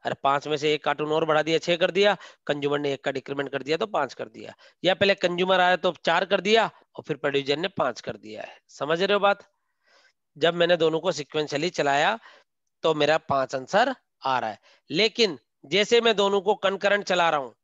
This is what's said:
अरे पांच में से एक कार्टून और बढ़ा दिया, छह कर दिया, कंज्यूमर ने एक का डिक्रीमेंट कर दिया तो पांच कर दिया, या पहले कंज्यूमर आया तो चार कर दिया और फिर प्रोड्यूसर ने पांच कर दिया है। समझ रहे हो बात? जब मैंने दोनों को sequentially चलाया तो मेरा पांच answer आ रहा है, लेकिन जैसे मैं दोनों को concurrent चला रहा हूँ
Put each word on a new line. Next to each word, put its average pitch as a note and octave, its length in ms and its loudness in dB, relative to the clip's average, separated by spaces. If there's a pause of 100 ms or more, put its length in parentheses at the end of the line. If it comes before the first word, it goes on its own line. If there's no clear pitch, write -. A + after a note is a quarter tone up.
अरे B2+ 200 -4
पांच C#3 240 0
में D3+ 100 -2
से D3+ 160 0
एक D3 100 -4
कार्टून D3+ 280 -2
और D#3+ 140 2
बढ़ा D#3 160 2
दिया, D#3+ 160 0
छह E3+ 180 0
कर F3 160 0
दिया, G3 240 2 (320)
कंज्यूमर D3 320 -2
ने C#3+ 140 -2
एक C3 100 -10
का D3 80 -2
डिक्रीमेंट C3+ 400 -6
कर C3+ 120 -6
दिया D3+ 140 -2
तो G#3 100 -4
पांच D#3+ 260 -4
कर A#2 160 -12
दिया, A2+ 240 -18 (300)
या E3+ 100 2
पहले G3 220 2
कंज्यूमर F#3 440 0
आया F3+ 160 4
तो F3+ 180 0 (120)
चार F3 200 2
कर F#3 160 0
दिया G#3+ 240 2 (300)
और - 80 -16
फिर D3+ 140 -6
प्रोड्यूसर C#3+ 400 -2
ने F3 100 -4 (100)
पांच C#3 240 -2
कर A#2 160 -10
दिया G#2 240 -16
है। - 160 -16 (120)
समझ D#3 320 -4
रहे G3 120 0
हो G3+ 60 2
बात? G3+ 280 0 (920)
जब D#3+ 160 2
मैंने E3+ 240 4
दोनों D#3+ 220 2
को F3 120 -2
sequentially D3+ 600 -4
चलाया D#3 460 0 (680)
तो D#3+ 100 4
मेरा D3+ 240 2 (120)
पांच C3+ 260 -2
answer G#3+ 400 0 (280)
आ C3 160 0
रहा A2+ 100 -4
है, G2+ 100 -12 (300)
लेकिन G3+ 480 0 (280)
जैसे G3+ 360 2
मैं A3+ 140 2
दोनों G3 260 2
को F#3+ 140 0 (100)
concurrent G3 400 0
चला F3 240 2
रहा D3+ 100 0
हूँ B2 240 -10